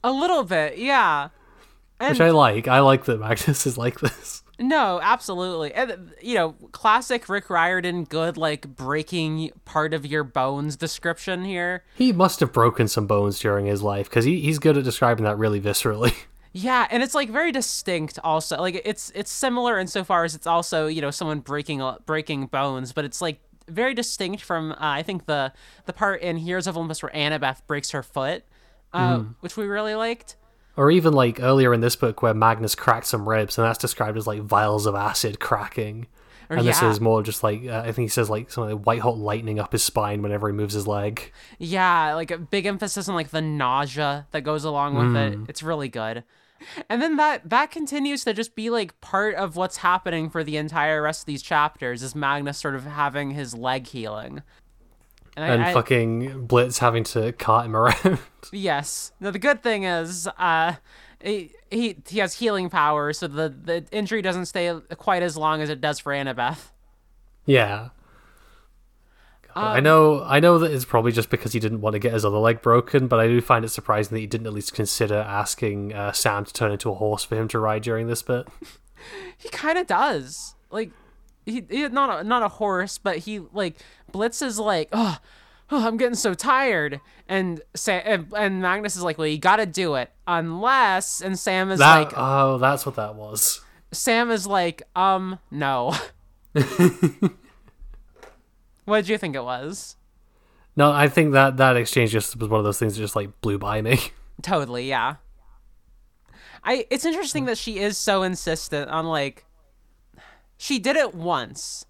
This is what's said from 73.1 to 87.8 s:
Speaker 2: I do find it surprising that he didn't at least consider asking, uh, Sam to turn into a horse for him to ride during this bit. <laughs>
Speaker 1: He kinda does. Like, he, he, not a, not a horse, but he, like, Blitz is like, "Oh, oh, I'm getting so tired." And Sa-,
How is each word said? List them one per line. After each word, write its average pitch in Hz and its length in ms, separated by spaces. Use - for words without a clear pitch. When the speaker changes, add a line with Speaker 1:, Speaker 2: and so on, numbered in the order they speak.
Speaker 2:
I 117 60
do 120 120
find 117 240
it 113 60
surprising 107 460
that 110 40
he 107 80
didn't 113 200
at 104 60
least 104 200
consider 104 420
asking, 104 800
uh, 101 180
Sam 101 320
to - 100
turn 110 200
into 101 180
a 95 40
horse 107 280
for - 120
him 110 140
to 117 100
ride 107 240
during 113 240
this 117 140
bit. 123 320
<laughs> - 840
Speaker 1:
He - 120
kinda 339 360
does. 175 720
Like, 214 200
he, 220 240
he, 277 180
not 240 340
a, - 40
not 240 180
a 196 60
horse, 196 480
but 180 220
he, 214 200
like, 180 380
Blitz 226 300
is 240 180
like, 196 320
"Oh, 208 280
oh, 240 180
I'm 226 100
getting 240 180
so 196 180
tired." 202 680
And 180 320
Sa-, - 160